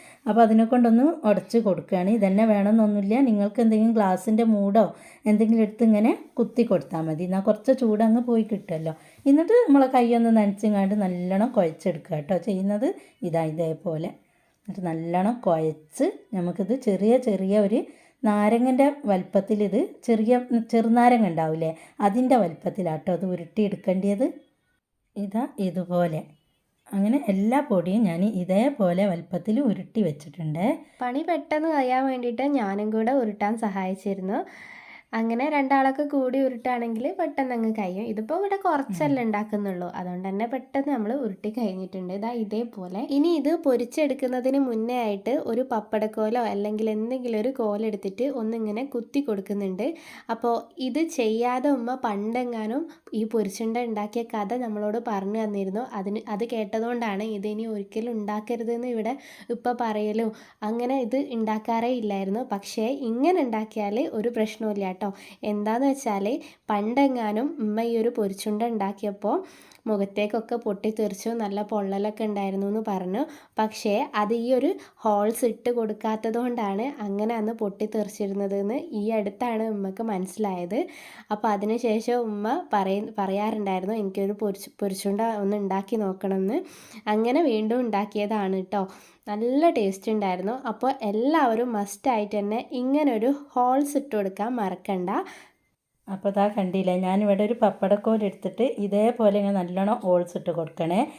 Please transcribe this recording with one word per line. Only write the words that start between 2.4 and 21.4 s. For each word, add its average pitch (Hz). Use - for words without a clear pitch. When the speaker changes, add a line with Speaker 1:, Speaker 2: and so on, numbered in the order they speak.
Speaker 1:
വേണമെന്നൊന്നുമില്ല, 208
നിങ്ങൾക്ക് 208
എന്തെങ്കിലും 220
ഗ്ലാസിൻ്റെ 214
മൂടോ 202
എന്തെങ്കിലും 220
എടുത്ത് 226
ഇങ്ങനെ 220
കുത്തി 233
കൊടുത്താൽ 165
മതി. 156
എന്നാൽ 190
കുറച്ച് 214
ചൂടങ്ങ് 220
പോയി 226
കിട്ടുമല്ലോ. 160
എന്നിട്ട് 320
നമ്മളെ 277
കൈയൊന്ന് 233
നനച്ചിങ്ങാണ്ട് 202
നല്ലോണം 185
കുഴച്ചെടുക്കുക 160
കേട്ടോ 151
ചെയ്യുന്നത്. 208
ഇതാ 160
ഇതേപോലെ. 160
എന്നിട്ട് 196
നല്ലോണം 175
കുഴച്ച് 160
നമുക്കിത് 180
ചെറിയ 202
ചെറിയ 190
ഒരു 233
നാരങ്ങൻ്റെ 233
വലിപ്പത്തിൽ, 196
ഇത് 190
ചെറിയ 220
ചെറുനാരങ്ങ 233
ഉണ്ടാവില്ലേ, 160